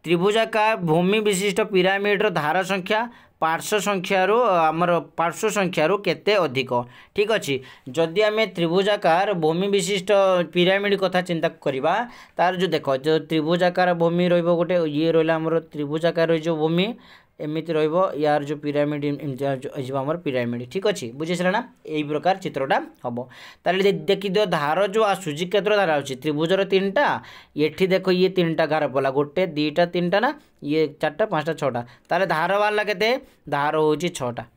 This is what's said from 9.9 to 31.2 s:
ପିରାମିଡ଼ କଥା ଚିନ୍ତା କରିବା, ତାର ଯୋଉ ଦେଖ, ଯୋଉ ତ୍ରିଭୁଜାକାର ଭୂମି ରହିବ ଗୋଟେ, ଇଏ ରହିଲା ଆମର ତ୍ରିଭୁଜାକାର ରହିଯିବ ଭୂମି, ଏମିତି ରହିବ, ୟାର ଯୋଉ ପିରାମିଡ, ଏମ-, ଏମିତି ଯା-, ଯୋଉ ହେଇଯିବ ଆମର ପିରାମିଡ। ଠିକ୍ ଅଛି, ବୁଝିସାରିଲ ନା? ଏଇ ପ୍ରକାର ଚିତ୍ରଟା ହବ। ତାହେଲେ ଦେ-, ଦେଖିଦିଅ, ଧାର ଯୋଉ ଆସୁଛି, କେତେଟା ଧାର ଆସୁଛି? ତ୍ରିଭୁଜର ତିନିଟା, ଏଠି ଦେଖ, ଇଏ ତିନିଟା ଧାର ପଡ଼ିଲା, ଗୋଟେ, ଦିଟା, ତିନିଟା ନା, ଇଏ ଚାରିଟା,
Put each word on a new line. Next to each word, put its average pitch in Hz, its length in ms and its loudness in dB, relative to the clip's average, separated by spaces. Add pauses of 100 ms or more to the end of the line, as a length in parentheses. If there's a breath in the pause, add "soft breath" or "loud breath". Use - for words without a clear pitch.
ପିରାମିଡ଼ 190 440 2
କଥା 185 240 0
ଚିନ୍ତା 165 280 -2 (120)
କରିବା, 147 320 0 (440 loud breath)
ତାର 180 180 2
ଯୋଉ 180 140 0
ଦେଖ, 151 180 -2 (100)
ଯୋଉ 156 220 0
ତ୍ରିଭୁଜାକାର 175 720 0
ଭୂମି 170 340 2
ରହିବ 175 280 2
ଗୋଟେ, 170 200 0 (100)
ଇଏ 156 260 0
ରହିଲା 160 240 4
ଆମର 160 240 -2
ତ୍ରିଭୁଜାକାର 165 720 -2
ରହିଯିବ 165 260 0
ଭୂମି, 165 320 0 (520 loud breath)
ଏମିତି 156 340 -6
ରହିବ, 156 420 0
ୟାର 147 280 2
ଯୋଉ 147 140 -6
ପିରାମିଡ, 147 480 -2
ଏମ-, 143 160 -4
ଏମିତି 139 160 -8
ଯା-, 139 200 -2
ଯୋଉ 135 200 -10
ହେଇଯିବ 135 200 -6
ଆମର 147 200 -2
ପିରାମିଡ। 123 520 -4
ଠିକ୍ 190 180 -4
ଅଛି, 131 240 -4
ବୁଝିସାରିଲ 170 400 -2
ନା? 226 100 -2 (240)
ଏଇ 151 180 -4
ପ୍ରକାର 151 340 0
ଚିତ୍ରଟା 156 400 -2 (280)
ହବ। 123 220 -6 (360 loud breath)
ତାହେଲେ 190 280 2
ଦେ-, 156 140 -6
ଦେଖିଦିଅ, 196 400 0
ଧାର 170 420 0
ଯୋଉ 220 160 2
ଆସୁଛି, 175 420 -2
କେତେଟା 202 300 2
ଧାର 190 160 2
ଆସୁଛି? 135 240 -2
ତ୍ରିଭୁଜର 160 500 0
ତିନିଟା, 196 400 2 (520 loud breath)
ଏଠି 151 300 0
ଦେଖ, 185 220 2
ଇଏ 180 200 4
ତିନିଟା 165 360 0
ଧାର 147 220 0
ପଡ଼ିଲା, 135 220 0
ଗୋଟେ, 147 360 0
ଦିଟା, 151 400 0
ତିନିଟା 175 340 0
ନା, 285 200 -2 (240 loud breath)
ଇଏ 151 240 0 (140)
ଚାରିଟା, 156 240 0